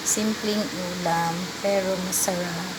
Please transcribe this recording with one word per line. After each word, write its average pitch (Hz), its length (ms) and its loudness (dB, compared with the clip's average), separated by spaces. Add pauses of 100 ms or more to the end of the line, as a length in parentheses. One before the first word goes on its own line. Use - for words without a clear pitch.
Simpleng 214 560 2
ulam, 170 720 0 (320)
pero 196 240 4 (160)
masarap. 180 760 0